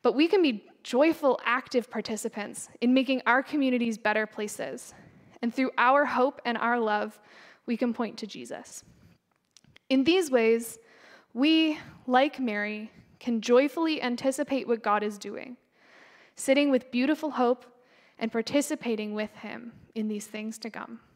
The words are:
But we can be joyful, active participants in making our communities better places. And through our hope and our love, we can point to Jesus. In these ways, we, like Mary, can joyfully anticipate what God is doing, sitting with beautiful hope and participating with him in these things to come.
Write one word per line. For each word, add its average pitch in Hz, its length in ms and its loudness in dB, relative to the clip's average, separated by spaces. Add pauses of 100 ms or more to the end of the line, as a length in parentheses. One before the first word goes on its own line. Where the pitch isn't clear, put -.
But 240 120 2
we 302 140 4
can 381 140 4
be 240 220 2 (180)
joyful, 294 600 2
active 240 460 -2
participants 214 800 -8 (120)
in 240 120 4
making 262 320 2
our 247 180 4
communities 247 540 0
better 214 300 0
places. 208 680 -10 (460)
And 233 140 -4
through 262 240 0
our 269 260 6
hope 254 400 0
and 233 140 -2
our 240 200 0
love, 214 400 -2 (480)
we 240 100 -2
can 240 180 0
point 226 240 -6
to 220 80 -10
Jesus. - 580 -14 (1040)
In 262 160 2
these 330 260 2
ways, 233 480 2 (560)
we, 311 440 2 (280)
like 262 320 2
Mary, 214 520 -6 (280)
can 233 220 -2
joyfully 285 600 2
anticipate 262 680 -2
what 226 140 -2
God 208 200 0
is 208 140 -4
doing, 202 400 -14 (800)
sitting 285 340 2
with 254 200 0
beautiful 294 400 0
hope 247 340 0 (540)
and 226 120 -4
participating 233 840 -2
with 214 220 -6
him 233 360 -16 (220)
in 220 140 -4
these 208 180 -6
things 220 320 -10
to 226 120 -12
come. - 300 -14 (140)